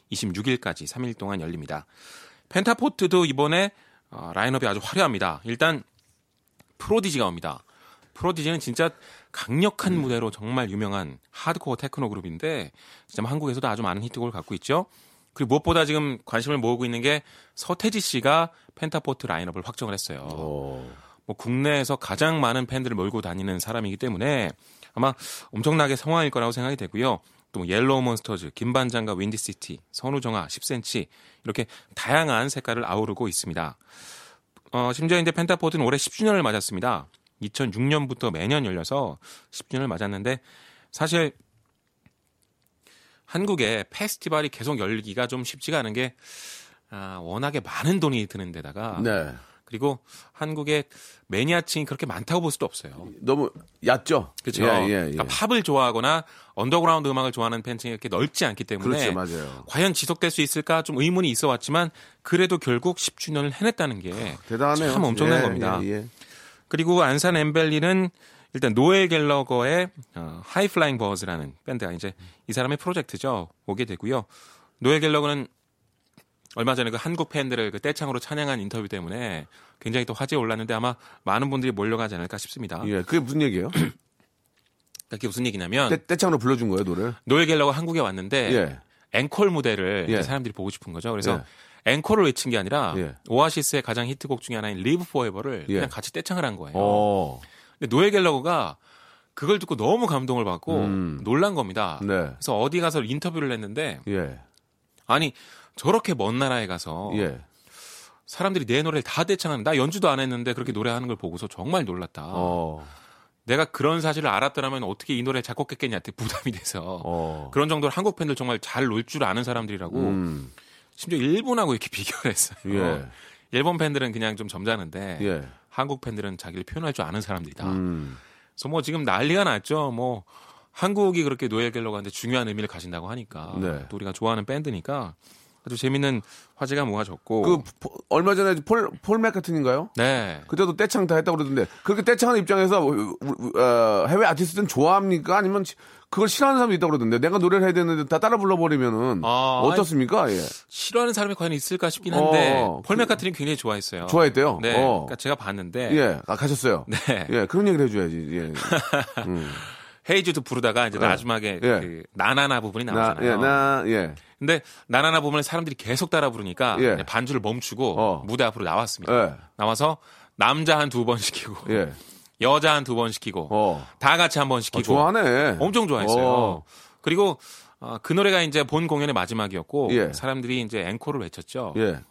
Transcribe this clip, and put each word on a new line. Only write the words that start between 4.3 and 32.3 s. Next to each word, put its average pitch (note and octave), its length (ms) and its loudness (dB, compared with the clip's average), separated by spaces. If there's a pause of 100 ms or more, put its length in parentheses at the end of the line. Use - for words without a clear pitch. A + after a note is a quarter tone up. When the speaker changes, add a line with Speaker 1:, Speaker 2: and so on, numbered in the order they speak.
Speaker 1:
라인업이 B2+ 320 0
아주 G2+ 160 -2
화려합니다. G2 600 -2
일단 A#2+ 400 0 (960)
프로디지가 F#3 480 0
옵니다. E2+ 360 -8 (520)
프로디지는 E3 440 -2
진짜 D#3 320 -2 (400)
강력한 F#3 640 0
Speaker 2:
음. E3+ 80 0
Speaker 1:
무대로 A#2 320 -2
정말 A2+ 380 -4
유명한 G2 480 -4 (120)
하드코어 D#3+ 460 -4
테크노 C3+ 320 -6
그룹인데, F#2+ 640 -8 (340)
진짜 A2 220 -6
한국에서도 C3+ 400 -2
아주 A2 140 -2
많은 G2 200 -2
히트곡을 A#2+ 300 -6
갖고 G2 220 -10
있죠. D3+ 320 -2 (480)
그리고 B2+ 160 -2
무엇보다 D#3+ 340 4
지금 D3 400 0
관심을 C3 340 0
모으고 A#2+ 260 0
있는 A#2+ 160 -4
게 C#3+ 220 2 (320)
서태지 G#3 460 -2
씨가 D3+ 500 2 (240)
펜타포트 D3+ 520 -4
라인업을 F2 380 -4
확정을 A#2 300 -8
했어요. D#2+ 280 -8 (100)
Speaker 2:
오. C#2 580 -8 (360)
Speaker 1:
뭐 G#2+ 100 -8
국내에서 C3+ 580 0
가장 D#3 460 0
많은 B2+ 260 0
팬들을 B2+ 300 -4
몰고 G2+ 240 -2
다니는 F#2 400 -4
사람이기 G#2+ 380 -6
때문에 A#2 520 -2 (440)
아마 C3 180 2 (400)
엄청나게 C#3+ 420 2
성황일 D#3 360 0
거라고 A#2 200 0
생각이 B2+ 240 -4
되고요. A2+ 460 -2 (320)
또 G2 80 -6
뭐 F2 80 -4
옐로우 B2+ 340 4
몬스터즈, A2+ 520 -4
김반장과 A#2 600 0
윈디시티, G2+ 640 -6 (140)
선우정아, B2 560 -4
십 - 160 -10
센치 A#2+ 420 -4 (380)
이렇게 A2+ 220 -4 (280)
다양한 C3+ 540 2